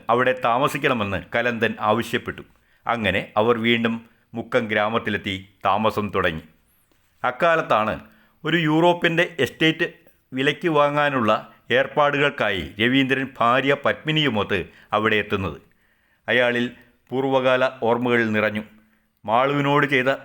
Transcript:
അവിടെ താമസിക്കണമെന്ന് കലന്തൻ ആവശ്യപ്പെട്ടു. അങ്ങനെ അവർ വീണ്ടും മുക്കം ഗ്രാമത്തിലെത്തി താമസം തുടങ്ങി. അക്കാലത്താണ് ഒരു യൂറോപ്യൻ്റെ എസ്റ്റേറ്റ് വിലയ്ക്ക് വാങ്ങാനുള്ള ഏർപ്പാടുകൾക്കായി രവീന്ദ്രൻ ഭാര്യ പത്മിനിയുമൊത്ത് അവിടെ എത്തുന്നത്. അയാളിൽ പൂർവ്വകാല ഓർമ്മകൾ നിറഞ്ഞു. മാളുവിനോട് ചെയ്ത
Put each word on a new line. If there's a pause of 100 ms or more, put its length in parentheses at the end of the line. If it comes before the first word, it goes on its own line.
അവിടെ
താമസിക്കണമെന്ന്
കലന്തൻ (100)
ആവശ്യപ്പെട്ടു. (420)
അങ്ങനെ (160)
അവർ
വീണ്ടും (380)
മുക്കം
ഗ്രാമത്തിലെത്തി (240)
താമസം
തുടങ്ങി. (800)
അക്കാലത്താണ് (480)
ഒരു
യൂറോപ്യൻ്റെ (160)
എസ്റ്റേറ്റ് (440)
വിലയ്ക്ക്
വാങ്ങാനുള്ള (400)
ഏർപ്പാടുകൾക്കായി (120)
രവീന്ദ്രൻ
ഭാര്യ
പത്മിനിയുമൊത്ത് (320)
അവിടെ
എത്തുന്നത്. (680)
അയാളിൽ (460)
പൂർവ്വകാല (180)
ഓർമ്മകൾ
നിറഞ്ഞു. (640)
മാളുവിനോട്
ചെയ്ത (160)